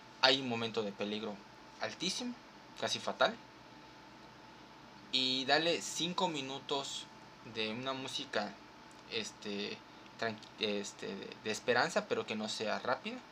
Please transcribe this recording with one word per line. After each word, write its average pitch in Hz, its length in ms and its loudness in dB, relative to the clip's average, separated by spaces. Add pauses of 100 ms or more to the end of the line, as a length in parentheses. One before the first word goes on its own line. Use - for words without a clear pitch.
(200)
Hay 135 200 10
un 131 80 0
momento 113 340 2
de 101 100 0
peligro 104 420 -2 (460)
altísimo, 190 540 -2 (460)
casi 113 180 2
fatal. 123 360 4 (1800)
Y 131 360 4
dale 151 340 6
cinco 175 480 2
minutos 139 760 -2 (480)
de 110 160 2
una 131 240 -2
música, 123 580 0 (580)
este, 104 680 -2 (440)
tran-, 110 160 2 (240)
este, 104 460 0
de, 101 240 -6 (140)
de 110 60 2
esperanza, 127 580 4
pero 110 180 2
que 110 100 0
no 107 120 0
sea 104 300 0
rápida, 131 380 0 (160)